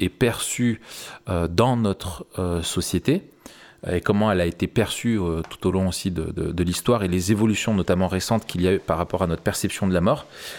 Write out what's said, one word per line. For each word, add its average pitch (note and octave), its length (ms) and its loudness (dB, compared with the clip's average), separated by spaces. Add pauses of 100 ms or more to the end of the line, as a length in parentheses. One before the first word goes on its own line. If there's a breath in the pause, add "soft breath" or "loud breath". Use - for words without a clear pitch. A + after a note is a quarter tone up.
est F2+ 80 2
perçue, A#2+ 720 0 (480 loud breath)
euh, E2+ 180 0
dans A#2 300 2
notre, G2 480 -2 (140)
euh, F2 240 0
société, - 680 0 (580 loud breath)
et F2+ 140 0
comment G#2+ 300 2
elle F#2 100 2
a F2 60 2
été E2+ 180 -2
perçue, A2+ 540 0
euh, E2 280 0
tout - 200 -4
au F#2 40 2
long F#2+ 180 2
aussi F#2+ 200 -4
de, E2 220 -4
de, D#2+ 200 -4
de F2 120 0
l'histoire G#2 400 2
et F#2 40 0
les F2+ 240 2
évolutions G#2+ 440 2
notamment F2+ 320 2
récentes F#2+ 400 -2
qu'il F2 160 -2
y F#2 40 4
a F#2 60 4
eu F#2+ 60 2
par D#2+ 180 -2
rapport F2 240 -2
à F2+ 60 2
notre E2 160 -2
perception - 420 -2
de F#2 80 2
la F2 80 4
mort. B2+ 240 0 (340 loud breath)